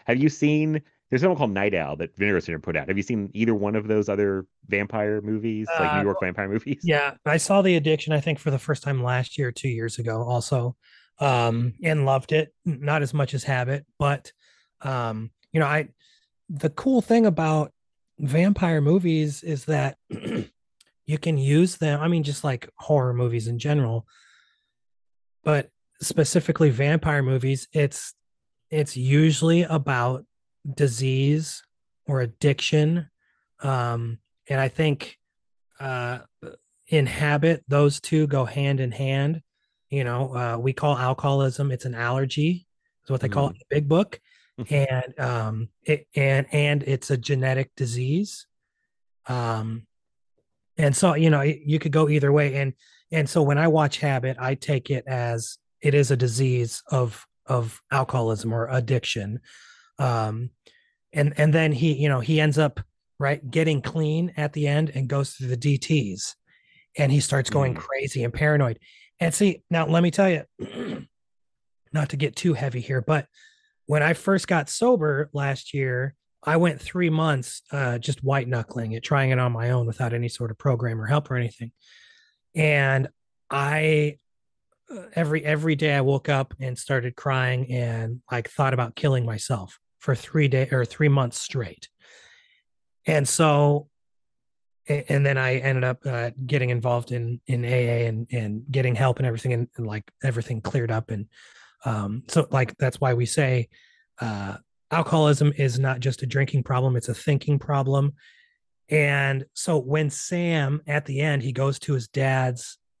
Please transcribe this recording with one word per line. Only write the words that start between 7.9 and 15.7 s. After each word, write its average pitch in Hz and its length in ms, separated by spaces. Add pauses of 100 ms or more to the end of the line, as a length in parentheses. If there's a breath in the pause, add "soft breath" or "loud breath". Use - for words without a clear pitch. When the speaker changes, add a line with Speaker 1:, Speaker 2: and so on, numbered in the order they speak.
Speaker 2:
I 147 60
think, 147 200
for 151 120
the 135 80
first - 240
time 135 200
last 123 340
year, 123 140
two 131 180
years 113 300
ago 113 240
also, 123 520 (440 soft breath)
um, 120 540 (100)
and 156 220
loved 135 280
it. 156 200 (140)
N-, 139 140
not 147 200
as 139 120
much 143 200
as 131 100
Habit, 135 420 (120)
but, 143 340 (500 soft breath)
um, 117 500 (200)
you 160 80
know, 151 80
I, 147 220 (600 soft breath)